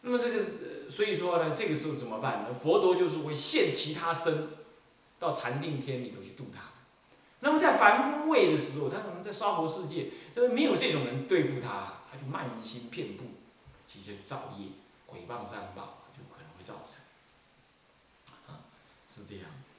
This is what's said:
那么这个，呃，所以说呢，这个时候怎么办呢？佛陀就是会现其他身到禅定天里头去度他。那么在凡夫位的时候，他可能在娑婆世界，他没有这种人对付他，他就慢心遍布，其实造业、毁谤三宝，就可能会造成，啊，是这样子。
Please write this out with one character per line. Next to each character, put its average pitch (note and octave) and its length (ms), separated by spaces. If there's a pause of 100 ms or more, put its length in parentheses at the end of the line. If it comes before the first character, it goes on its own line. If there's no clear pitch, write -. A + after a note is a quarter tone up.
那 B3 100
么 B3 80
这 A#3+ 100
个， A3 100
呃， - 500
所 - 140
以 G#3 120
说 E3+ 260
呢， D#3 140
这 G#3 120
个 D#3 80
时 D#3 120
候 C#3+ 80
怎 B2+ 100
么 A2 140
办 G#2 240
呢？ A#2+ 100
佛 D#3+ 260
陀 F#3 140
就 F3+ 160
是 D3+ 100
会 D3+ 140
现 F3 400
其 D3+ 200
他 E3 200
身 - 360 (680)
到 E3 160
禅 C3 280
定 D3 180
天 B2+ 240
里 G#2+ 80
头 G#2 100
去 - 100
度 B2 220
他。 - 180 (680)
那 C#4+ 120
么 D#4 80
在 D#4+ 180
凡 A3+ 240
夫 D4+ 280
位 E3 240
的 D3 40
时 C#3 220
候， C#3 100
他 G#3+ 100
可 G#3+ 120
能 F#3+ 100
在 G#3 80
娑 G3+ 260
婆 E3 120
世 F3+ 180
界， - 260 (220)
他 A#3+ 80 (120)
没 C#4+ 100
有 - 140
这 F#3 160
种 C3+ 120
人 C3 220
对 F3 160
付 B2+ 160
他， G2+ 500
他 C3+ 80
就 C3+ 80
慢 C3+ 240 (140)
心 A#2 260
遍 G#2 280
布， - 80 (600)
其 - 160
实 G2+ 220
造 - 340
业、 G2 100 (400)
毁 - 200
谤 A#2 180
三 G2+ 300
宝， - 280 (100)
就 - 60 (140)
可 - 80
能 - 60 (100)
会 F#2 60
造 - 240
成， - 100 (1500)
啊， - 160 (460)
是 G#2 160
这 G2 100
样 F2 100 (160)
子。 - 180